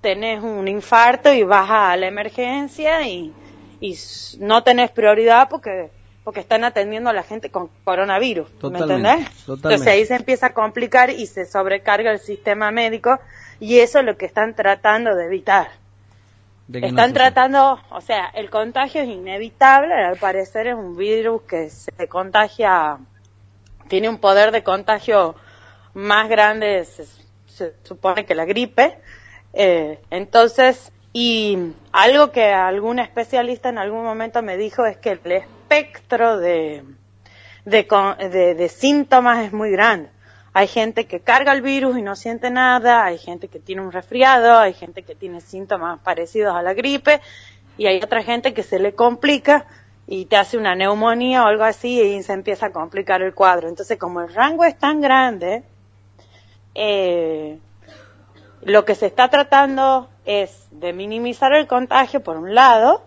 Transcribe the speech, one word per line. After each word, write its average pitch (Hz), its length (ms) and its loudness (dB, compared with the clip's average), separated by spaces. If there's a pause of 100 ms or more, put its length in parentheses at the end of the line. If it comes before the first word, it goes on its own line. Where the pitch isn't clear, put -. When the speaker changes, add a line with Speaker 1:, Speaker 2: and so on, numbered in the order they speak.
Speaker 1:
Tenés 208 420 -4
un 208 240 -8
infarto 233 640 2
y 254 120 4
vas 190 280 2
a 208 280 2
la 185 100 -2
emergencia 269 960 -4
y, 175 280 -12 (460)
y 196 120 -10
s-, - 480 -18
no 214 220 2
tenés 247 280 2
prioridad 226 600 4
porque, 190 400 -10 (340)
porque - 160 -12
están 220 240 -2
atendiendo 220 460 -4
a - 20 -2
la 196 100 -4
gente 175 280 -14
con 180 200 -10 (140)
coronavirus, 196 720 -2
¿me - 40 -20
Speaker 2:
Totalmente, 156 360 -4
Speaker 1:
entendés? 247 500 0
Speaker 2:
totalmente. 139 300 -2
Speaker 1:
Entonces 139 140 0
ahí 208 180 4
se 156 100 -2
empieza 254 300 -2
a 247 80 0
complicar 240 560 2
y 233 160 -8
se 185 180 -10
sobrecarga 202 680 -2
el 208 80 -2
sistema 208 520 -6
médico 226 480 -2 (420)
y 226 180 4
eso 240 220 4
es 269 40 2
lo 214 120 -2
que 190 100 -10
están 220 280 -2
tratando 214 600 0
de 175 120 -4
evitar. 190 420 -2 (960)
Speaker 2:
De 123 140 -12
que 120 60 -6
no - 40 -4
Speaker 1:
Están 254 200 2
Speaker 2:
suceda. 254 200 4
Speaker 1:
tratando, 262 500 2 (100)
o - 100 -14
sea, 202 320 -6
el 214 160 -12
contagio 262 540 -4
es 254 60 -6
inevitable, 233 840 0
al 185 260 -2
parecer 196 500 -4
es 247 80 -6
un 185 200 -14
virus 220 460 -2
que 165 260 -8
se - 380 -14
contagia, 185 880 -2 (920)
tiene 202 200 -2
un 226 100 -8
poder 202 340 4
de 220 100 -2
contagio 196 720 0 (600)
más 208 340 0
grande, 208 560 0
se, - 220 -20 (400)
se - 360 -12
supone 196 420 -4
que 175 120 -2
la 160 80 -4
gripe, 202 540 0 (540)
eh, 165 460 0 (120)
entonces, 233 840 2 (200)
y 226 460 -2 (320)
algo 269 400 4
que 220 220 2
algún 202 480 -2
especialista 240 680 -4
en 226 100 -8
algún 214 260 -6
momento 226 360 -6
me 202 160 -8
dijo 214 300 -4
es 208 100 -4
que 196 280 -6
el 175 80 -4
espectro 233 1040 -2
de, 160 460 -4 (800)
de 214 240 2
con-, 196 280 2
de, 180 380 0
de 170 140 -2
síntomas 254 760 2
es 196 80 -10
muy 214 200 -4
grande. 190 360 0 (440)
Hay 196 140 2
gente 226 400 -4
que 175 140 -10
carga 269 320 2
el 269 100 0
virus 269 340 -2
y 233 60 -4
no 196 140 -8
siente 233 340 -8
nada, 247 540 2
hay 175 140 -4
gente 175 280 -16
que 160 140 -18
tiene 190 220 -12
un 185 100 -12
resfriado, 233 680 4
hay 202 140 4
gente 175 320 -16
que 160 100 -20
tiene 180 260 -14
síntomas 180 600 -10
parecidos 180 560 -4
a 175 60 -4
la 185 120 -2
gripe, 277 460 0 (580)
y 214 80 -2
hay 190 160 2
otra 220 220 -2
gente 240 280 -4
que 220 120 -8
se 185 160 -4
le 202 160 0
complica 240 680 2 (420)
y 190 160 -10
te 214 120 0
hace 202 220 0
una 202 160 -2
neumonía 233 720 0
o - 20 4
algo 214 160 2
así 240 380 -2
y 202 240 0
se - 80 -8
empieza 196 340 -6
a 190 60 -8
complicar 185 500 -4
el 190 100 -4
cuadro. 180 360 2
Entonces, 180 280 -8
como 175 260 -8
el 170 120 -12
rango 302 300 0
es 339 120 2
tan 302 240 -2
grande, 247 600 0 (1120)
eh, 170 840 -4 (1040)
lo 202 220 4
que 202 120 -2
se 208 100 -4
está 254 220 2
tratando 269 800 2 (160)
es 202 480 -6
de 170 200 -10
minimizar 226 640 -2
el 302 140 2
contagio, 254 560 0
por 160 120 -8
un 180 180 -8
lado 247 520 6